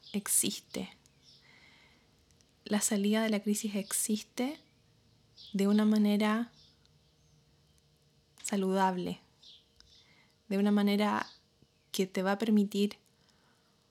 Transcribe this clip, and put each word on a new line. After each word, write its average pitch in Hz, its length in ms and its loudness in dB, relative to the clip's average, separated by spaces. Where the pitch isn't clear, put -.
existe. - 800 -4
La 208 160 -2
salida 208 420 0
de 220 60 0
la 208 120 -2
crisis 208 340 -2
existe 220 840 -4
de 196 140 2
una 214 180 4
manera 214 640 2
saludable, 190 720 0
de 196 100 -2
una 202 140 2
manera 208 560 2
que 190 160 -2
te 190 160 -4
va 196 100 2
a 202 40 -2
permitir 208 600 0